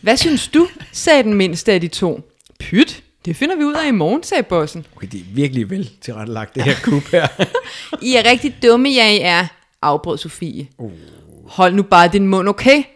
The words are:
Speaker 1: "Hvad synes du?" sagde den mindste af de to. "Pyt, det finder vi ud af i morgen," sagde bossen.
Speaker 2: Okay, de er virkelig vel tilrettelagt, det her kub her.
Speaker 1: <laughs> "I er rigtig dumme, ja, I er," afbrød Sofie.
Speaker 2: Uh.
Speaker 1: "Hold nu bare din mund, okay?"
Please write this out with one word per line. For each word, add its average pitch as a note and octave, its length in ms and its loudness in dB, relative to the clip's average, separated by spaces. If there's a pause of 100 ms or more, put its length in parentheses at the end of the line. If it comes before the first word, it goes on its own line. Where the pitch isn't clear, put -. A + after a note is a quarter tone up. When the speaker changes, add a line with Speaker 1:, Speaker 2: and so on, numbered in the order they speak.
Speaker 1:
"Hvad A3 160 2
synes D4+ 320 -2
du?" E4+ 200 4 (240)
sagde D4+ 300 2
den G#3+ 120 0
mindste F#3+ 380 0
af F3+ 80 2
de E3+ 80 -4
to. - 420 -6 (280)
"Pyt, - 440 0 (220)
det E3 120 -6
finder E4+ 200 -2
vi D4+ 80 0
ud D4 100 -2
af D#4 140 -2
i - 20 0
morgen," G#3 320 0
sagde C4 200 -2
bossen. D#3+ 440 -4 (100)
Speaker 2:
Okay, F#2+ 160 -16
de G2+ 60 -12
er F2+ 40 -14 (120)
virkelig C3 360 -2
vel F#3+ 200 -6 (100)
tilrettelagt, A2 540 -12
det C3 80 -6
her C3+ 200 0
kub C#3+ 200 0 (100)
her. E3 140 2 (400)
Speaker 1:
<laughs> - 360 -14
"I B3+ 120 -2
er A#3 160 4
rigtig C4 320 -2
dumme, A#3+ 260 4
ja, A#3 240 4
I G#3 80 2
er," F3 260 0 (360)
afbrød D3 360 -2
Sofie. D3+ 500 -12 (100)
Speaker 2:
Uh. A2+ 120 -14 (560)
Speaker 1:
"Hold F3+ 280 2
nu G3+ 80 2
bare F3+ 260 6
din G3 180 2
mund, F#3+ 220 0
okay?" C4+ 340 4 (140)